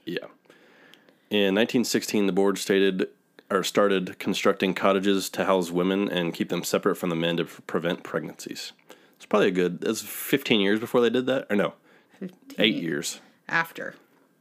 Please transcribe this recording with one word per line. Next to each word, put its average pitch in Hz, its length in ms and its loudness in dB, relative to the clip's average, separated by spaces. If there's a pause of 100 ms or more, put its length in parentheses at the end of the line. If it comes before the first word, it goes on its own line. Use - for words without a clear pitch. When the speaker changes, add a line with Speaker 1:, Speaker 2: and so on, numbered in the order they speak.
Speaker 1:
Yeah. - 220 -8 (1040)
In 101 240 4
nineteen 117 300 2
sixteen, 107 420 0
the 95 60 2
board 98 260 2
stated, 98 480 2 (420)
or 95 140 2
started 98 560 0
constructing 95 560 0
cottages 98 560 2
to 95 140 -2
house 90 260 2
women 95 400 0
and 85 240 -2
keep 98 140 -4
them 87 160 -4
separate 95 320 0
from 90 140 -4
the 85 60 -2
men 85 220 0
to 82 60 0
f-, - 240 -16
prevent 85 340 -4
pregnancies. - 680 -10 (440)
It's - 100 -20
probably 196 220 2
a 95 40 0
good, 90 320 0
it's 110 180 -2
fifteen - 580 0
years 101 200 2
before 120 200 0
they 117 100 4
did 123 160 0
that, 131 220 -2
or 104 80 -2
no, 95 180 0 (440)
Speaker 2:
Fifteen - 400 -16
Speaker 1:
eight 110 240 4
years. 78 380 -6 (280)
Speaker 2:
After. - 460 -4 (460)